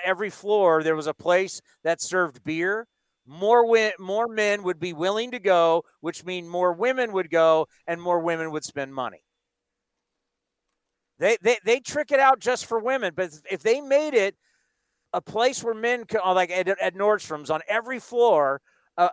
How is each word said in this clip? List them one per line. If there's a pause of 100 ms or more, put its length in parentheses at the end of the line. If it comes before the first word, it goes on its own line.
every
floor
there
was
a
place (220)
that
served
beer, (400)
more
wi-,
more
men
would
be
willing
to
go, (180)
which
mean
more
women
would
go, (220)
and
more
women
would
spend
money. (1900)
They,
they,
they
trick
it
out
just
for
women,
but (200)
if
they
made
it (760)
a
place
where
men
could,
uh,
like
at,
at
Nordstrom's
on
every
floor, (380)
uh,